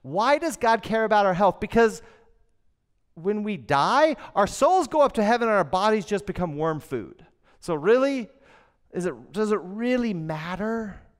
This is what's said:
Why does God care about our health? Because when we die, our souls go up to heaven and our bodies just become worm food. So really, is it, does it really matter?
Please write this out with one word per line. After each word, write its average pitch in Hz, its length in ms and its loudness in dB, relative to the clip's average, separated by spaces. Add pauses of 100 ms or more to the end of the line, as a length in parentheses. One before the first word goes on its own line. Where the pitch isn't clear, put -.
Why 220 360 0
does 311 200 -4
God 226 260 2
care 220 220 -2
about 208 200 4
our 185 80 2
health? 185 280 2
Because 226 400 2 (1120)
when 208 300 -4
we 208 120 -4
die, 180 640 2 (180)
our 196 100 4
souls 330 440 2
go 311 100 0
up 277 140 4
to 220 100 0
heaven 233 240 2
and 214 80 2
our 185 80 2
bodies 196 420 0
just 202 200 -4
become 170 320 -6
worm 156 240 -2
food. 104 440 -10 (360)
So 170 140 -4
really, 247 540 2 (600)
is 180 140 -6
it, 123 260 -8
does 214 220 0
it 196 100 0
really 233 500 -2
matter? 180 840 -6 (200)